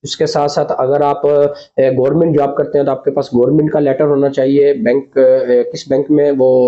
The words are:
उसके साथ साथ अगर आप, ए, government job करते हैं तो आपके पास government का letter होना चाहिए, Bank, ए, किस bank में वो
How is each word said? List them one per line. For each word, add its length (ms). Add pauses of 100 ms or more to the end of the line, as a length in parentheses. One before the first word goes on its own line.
उसके 240
साथ 200
साथ 280
अगर 280
आप, 180 (580)
ए, 120
government 460
job 200
करते 200
हैं 80
तो 60
आपके 200
पास 240
government 360
का 80
letter 260
होना 240
चाहिए, 460
Bank, 420
ए, 540
किस 180
bank 220
में 220
वो 180 (160)